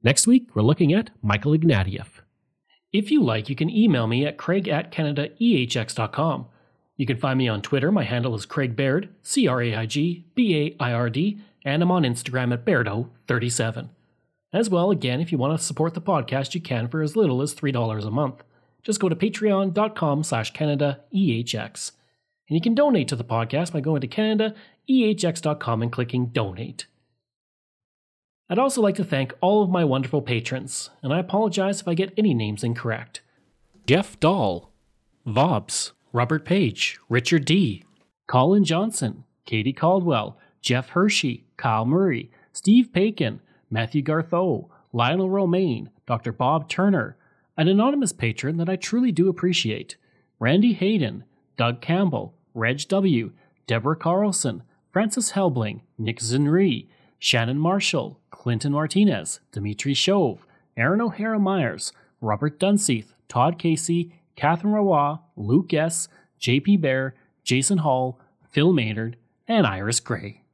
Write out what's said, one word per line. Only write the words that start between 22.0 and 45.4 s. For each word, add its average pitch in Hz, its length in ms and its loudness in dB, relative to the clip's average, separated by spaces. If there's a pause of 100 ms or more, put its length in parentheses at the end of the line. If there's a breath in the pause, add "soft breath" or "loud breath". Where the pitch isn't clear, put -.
And 151 60 -2
you 165 60 2
can 233 120 0
donate 240 360 2
to 143 80 -2
the 117 80 -6
podcast 117 480 -2
by 151 80 -4
going 147 200 -2
to 135 60 -6
Canada 214 480 -2 (340 loud breath)
E 262 140 4
H 214 220 0
X 165 160 -2
dot 151 180 -2
com 113 240 -2
and 117 80 -2
clicking 123 360 -2
Donate. 98 600 -6 (1600)
I'd 180 80 0
also 262 240 2
like 196 140 4
to 196 80 -2
thank 135 380 -2
all 208 200 4
of 185 80 2
my 180 140 2
wonderful 135 380 0
patrons, 123 680 -6 (140)
and 139 100 -2
I 170 60 0
apologize 196 640 -2
if - 60 -8
I 175 60 -2
get 190 240 -2
any 214 160 4
names 107 300 -2
incorrect. 117 580 -6 (640)
Jeff 170 360 2
Dahl, 110 500 0 (540)
Vobs, 120 680 0 (260)
Robert 135 280 0
Page, 175 540 0 (100)
Richard 127 360 2
D, 156 400 0 (400)
Colin 175 380 4
Johnson, 165 600 -2 (220)
Katie 110 260 -2
Caldwell, 160 640 0 (280 soft breath)
Jeff 123 260 0
Hershey, 180 560 0 (120)
Kyle 113 280 0
Murray, 160 460 0 (200 soft breath)
Steve 233 400 4
Paikin, 185 460 0 (320 soft breath)
Matthew 117 320 -2
Gartho, 160 640 -2 (240 soft breath)
Lionel 139 380 0
Romaine, 180 640 0 (160)